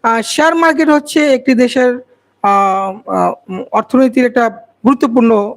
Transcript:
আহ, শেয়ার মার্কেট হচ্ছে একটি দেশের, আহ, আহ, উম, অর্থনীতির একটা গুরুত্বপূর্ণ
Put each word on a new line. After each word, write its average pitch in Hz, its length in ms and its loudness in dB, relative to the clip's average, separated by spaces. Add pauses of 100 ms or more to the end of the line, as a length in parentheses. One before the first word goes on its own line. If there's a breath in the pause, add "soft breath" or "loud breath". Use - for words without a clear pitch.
আহ, 226 200 0
শেয়ার 320 320 0
মার্কেট 320 340 2
হচ্ছে 294 460 0
একটি 254 200 0
দেশের, 247 400 0 (480)
আহ, 196 680 -2
আহ, 180 220 0 (160)
উম, 185 240 -10
অর্থনীতির 247 520 0
একটা 240 240 0 (360)
গুরুত্বপূর্ণ 226 720 0